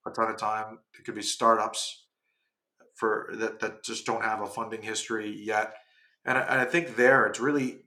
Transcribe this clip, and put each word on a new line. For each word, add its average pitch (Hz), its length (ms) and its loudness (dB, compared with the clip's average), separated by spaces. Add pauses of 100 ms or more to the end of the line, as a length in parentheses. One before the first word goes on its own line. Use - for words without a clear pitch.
a 107 40 -8
ton 113 200 0
of 107 60 -6
time. 107 420 -4 (200)
It - 60 -20
could - 100 -8
be 104 80 -8
startups - 800 0 (920)
for - 400 0
that, 110 260 -4
that 107 220 -6
just - 240 -8
don't 113 160 -2
have 110 180 -2
a 101 60 -4
funding 107 360 -8
history 107 480 -4
yet. 107 440 -2 (500)
And 127 140 2
I, 127 40 2
and 131 180 2
I 127 40 4
think 135 320 0
there 123 300 8
it's 107 140 -4
really 131 460 0